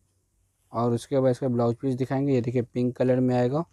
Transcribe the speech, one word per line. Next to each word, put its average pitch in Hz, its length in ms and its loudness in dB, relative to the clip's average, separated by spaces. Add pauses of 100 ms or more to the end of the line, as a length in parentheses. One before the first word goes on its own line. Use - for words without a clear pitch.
(720)
और 120 200 0
उसके 131 260 -2
बाद 131 120 4
इसका 131 160 -2
blouse 120 280 0
piece 131 200 -4
दिखाएंगे, 135 380 -2
ये 123 80 2
देखिए 123 220 -2
pink 123 340 -4
color 127 220 2
में 127 160 2
आएगा, 123 380 0